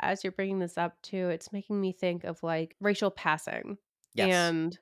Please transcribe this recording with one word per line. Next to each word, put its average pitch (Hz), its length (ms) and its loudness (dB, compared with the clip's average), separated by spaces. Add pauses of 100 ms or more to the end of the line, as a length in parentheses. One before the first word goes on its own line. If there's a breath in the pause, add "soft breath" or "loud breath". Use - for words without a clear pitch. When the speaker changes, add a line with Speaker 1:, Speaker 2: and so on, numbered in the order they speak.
Speaker 1:
as - 240 0
you're 185 80 -4
bringing 190 260 -2
this 175 200 -4
up 170 240 -2
too, 185 260 -2
it's 165 240 -4
making 202 280 -4
me 185 120 0
think 175 320 -2
of, 175 180 -6
like, 165 380 -2
racial 202 300 2
passing. - 680 -2 (360)
Speaker 2:
Yes. 180 380 4
Speaker 1:
And 165 300 0